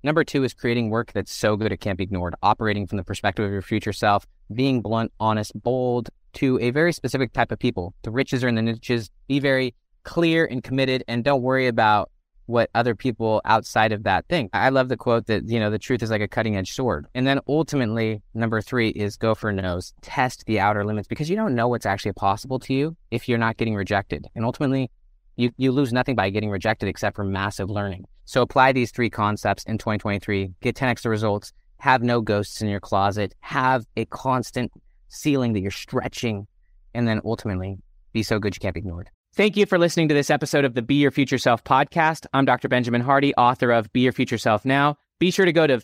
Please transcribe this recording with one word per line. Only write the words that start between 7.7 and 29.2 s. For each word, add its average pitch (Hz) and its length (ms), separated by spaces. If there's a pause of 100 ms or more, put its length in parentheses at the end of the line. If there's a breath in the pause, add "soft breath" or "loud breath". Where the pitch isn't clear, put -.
The 110 80
riches 127 320
are 127 40
in 120 60
the 113 80
niches. 113 480 (180)
Be 139 120
very 131 340 (300)
clear 165 420
and 127 180
committed, 131 440
and 117 160
don't 139 180
worry 131 240
about 110 460 (340)
what 117 280
other 117 220
people 110 500
outside 110 460
of 107 100
that 92 260
think. 147 260
I 104 160
love 131 200
the 117 80
quote 117 300
that, 98 200
you 117 120
know, 107 100
"The 107 80
truth 123 240
is 113 80
like 107 120
a 101 60
cutting-edge 104 460
sword." 95 400
And 127 140
then 139 200
ultimately, 113 760 (100)
number 113 260
three 113 300
is 104 280
go 110 180
for 110 160
no's. 92 500
Test - 460
the 110 120
outer 104 240
limits 104 240
because 151 220
you 185 60
don't 214 180
know 117 140
what's 120 180
actually 101 280
possible 104 480
to - 120
you 147 240 (140)
if 117 180
you're 120 80
not 113 200
getting 113 180
rejected. 98 580
And 113 120
ultimately, 131 440 (460)
you, 123 220
you 131 140
lose 123 220
nothing 123 220
by 98 160
getting 107 180
rejected 101 400
except 98 260
for 107 80
massive 98 460
learning. 101 360 (200)
So - 160
apply 131 300
these 127 180
three 117 220
concepts 104 540